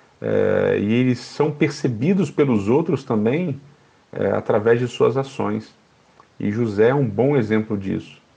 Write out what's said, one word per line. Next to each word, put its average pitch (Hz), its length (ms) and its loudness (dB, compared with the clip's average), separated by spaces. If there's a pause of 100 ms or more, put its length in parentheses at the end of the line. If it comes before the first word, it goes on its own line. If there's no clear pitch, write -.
(200)
É, 98 640 0
e 104 100 -2
eles 123 280 0
são - 320 -4
percebidos 147 800 0
pelos 120 360 0
outros 143 360 0
também, 135 580 -2 (500)
é, 98 200 -2
através 110 480 2
de 123 80 -2
suas 123 280 2
ações. 110 580 -4 (680)
E 104 120 -2
José 110 380 2
é 135 60 2
um 143 120 2
bom 127 300 2
exemplo 107 400 0
disso. 95 420 -6 (180)